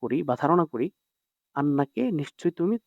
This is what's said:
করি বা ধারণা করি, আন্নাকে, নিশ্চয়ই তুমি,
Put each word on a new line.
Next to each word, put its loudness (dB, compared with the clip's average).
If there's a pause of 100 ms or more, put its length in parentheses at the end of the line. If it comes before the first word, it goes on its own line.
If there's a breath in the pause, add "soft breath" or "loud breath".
করি -2
বা 0
ধারণা 4
করি, -2 (640)
আন্নাকে, 0
নিশ্চয়ই -4
তুমি, -2